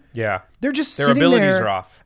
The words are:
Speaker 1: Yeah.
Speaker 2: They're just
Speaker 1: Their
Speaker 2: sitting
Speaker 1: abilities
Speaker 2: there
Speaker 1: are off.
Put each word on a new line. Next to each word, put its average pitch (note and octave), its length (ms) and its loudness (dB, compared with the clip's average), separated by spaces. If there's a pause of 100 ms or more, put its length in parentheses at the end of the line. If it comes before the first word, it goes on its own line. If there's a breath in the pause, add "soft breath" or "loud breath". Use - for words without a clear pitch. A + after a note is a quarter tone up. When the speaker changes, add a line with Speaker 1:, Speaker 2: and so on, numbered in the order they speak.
(140)
Speaker 1:
Yeah. G#2 280 -4 (200)
Speaker 2:
They're C#4 100 -4
just C#4 260 -4
Speaker 1:
Their C#3+ 100 0
Speaker 2:
sitting - 160 2
Speaker 1:
abilities G3 320 4
Speaker 2:
there F#3 100 -2
Speaker 1:
are G#2 40 -2
off. F#2+ 360 -8